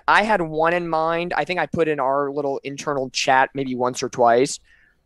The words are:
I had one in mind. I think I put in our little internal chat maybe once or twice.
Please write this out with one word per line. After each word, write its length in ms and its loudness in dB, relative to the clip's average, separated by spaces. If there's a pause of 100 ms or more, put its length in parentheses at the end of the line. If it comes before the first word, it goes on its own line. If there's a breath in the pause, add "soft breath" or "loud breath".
I 160 6
had 180 0
one 320 0
in 140 -2
mind. 480 -2
I 100 -2
think 140 -4
I 60 -2
put 220 -2
in 120 -2
our 320 0
little 320 -4
internal 460 -6
chat 440 2
maybe 220 -6
once 280 -2
or 60 -4
twice. 500 4 (460)